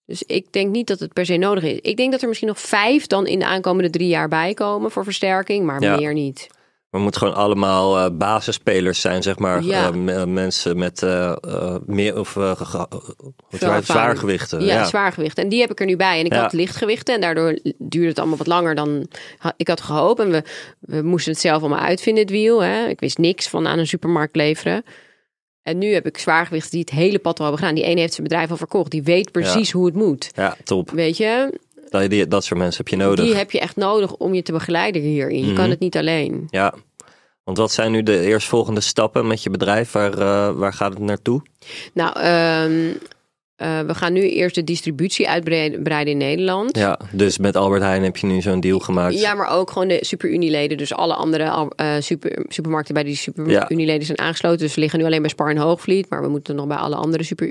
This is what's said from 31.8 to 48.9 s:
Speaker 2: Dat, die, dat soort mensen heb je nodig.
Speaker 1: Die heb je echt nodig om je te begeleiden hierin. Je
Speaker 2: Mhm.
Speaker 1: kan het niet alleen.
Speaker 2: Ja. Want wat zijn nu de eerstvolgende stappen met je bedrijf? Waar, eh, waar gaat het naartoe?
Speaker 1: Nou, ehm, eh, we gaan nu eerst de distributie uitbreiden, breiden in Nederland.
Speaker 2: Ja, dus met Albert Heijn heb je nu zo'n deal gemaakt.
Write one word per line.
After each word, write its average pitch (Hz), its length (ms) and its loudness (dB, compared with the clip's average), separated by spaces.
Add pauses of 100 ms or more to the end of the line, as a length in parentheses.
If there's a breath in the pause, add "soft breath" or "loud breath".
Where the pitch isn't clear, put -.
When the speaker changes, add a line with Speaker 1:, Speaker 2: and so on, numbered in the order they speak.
Speaker 2:
Dat, 196 200 2
die, 98 180 4
dat 95 160 2
soort 87 160 -2
mensen 90 180 0
heb - 100 -6
je 98 180 0
nodig. 98 200 4
Speaker 1:
Die 220 100 4
heb 196 160 -2
je - 80 0
echt - 160 -4
nodig 202 400 0
om 185 180 -2
je 180 80 0
te 170 100 -6
begeleiden 170 500 0
hierin. 147 380 0
Je 135 60 -2
Speaker 2:
Mhm. 196 100 0
Speaker 1:
kan 185 140 2
het 170 100 0
niet 180 180 -2
alleen. 156 520 -2
Speaker 2:
Ja. 98 240 2 (720 loud breath)
Want 92 140 -4
wat 110 140 4
zijn 113 200 2
nu 110 120 2
de 104 180 4
eerstvolgende 107 600 2
stappen 117 460 2
met 113 160 -2
je - 60 -2
bedrijf? 101 420 0
Waar, 101 220 2
eh, 101 420 2
waar 95 180 0
gaat 101 200 -2
het 98 80 -8
naartoe? 104 400 0 (520 loud breath)
Speaker 1:
Nou, 165 260 -2
ehm, 165 720 2 (640)
eh, 160 240 -4
we 156 160 -4
gaan 175 180 -2
nu 190 160 4
eerst 180 260 0
de 175 80 0
distributie 165 640 -2
uitbreiden, 160 540 0
breiden 147 300 0
in 143 60 0
Nederland. 185 580 0
Speaker 2:
Ja, 98 220 2 (120)
dus 98 260 4
met 98 180 2
Albert 98 260 4
Heijn 95 220 2
heb 92 140 0
je 104 100 -2
nu 92 140 2
zo'n 92 180 0
deal 92 200 2
gemaakt. 90 400 0